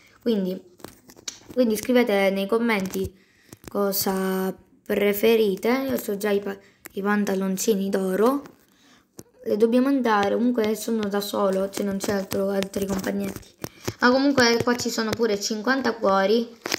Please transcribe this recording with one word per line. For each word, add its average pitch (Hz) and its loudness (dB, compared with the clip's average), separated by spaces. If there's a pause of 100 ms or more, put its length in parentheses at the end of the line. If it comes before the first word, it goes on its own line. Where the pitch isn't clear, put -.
(200)
Quindi, 190 -2 (920)
quindi 233 2
scrivete 208 2
nei 196 0
commenti 202 -2 (560)
cosa 190 -2 (300)
preferite. 214 2
Io 240 -4
ho 202 -4
già 208 -2
i 202 2
pa-, 196 -8 (360)
i 196 -8
pantaloncini 196 0
d'oro. 202 2 (1000)
E 220 0
dobbiamo 233 4
andare, 214 2
comunque 220 0
sono 214 -2
da 202 -2
solo, 196 0
cioè 202 -4
non 196 -4
c'è 202 -4
altro, 196 -2
altri 196 -2
compagnetti. 196 -6 (460)
Ma 247 6
comunque 254 4
qua 240 2
ci 240 -4
sono 220 -2
pure 208 0
cinquanta 233 -2
cuori 208 2 (220)